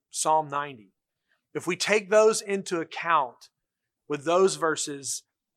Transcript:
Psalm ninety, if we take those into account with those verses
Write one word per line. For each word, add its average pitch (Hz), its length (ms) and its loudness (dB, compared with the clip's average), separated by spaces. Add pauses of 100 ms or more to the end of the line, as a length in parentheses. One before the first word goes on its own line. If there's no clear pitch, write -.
(100)
Psalm 156 380 0
ninety, 139 440 -10 (640)
if - 120 -8
we 185 100 -2
take 202 340 0
those 214 320 4
into 196 380 -4
account 156 720 -2 (580)
with 147 160 -4
those 175 320 4
verses 147 640 -4 (340)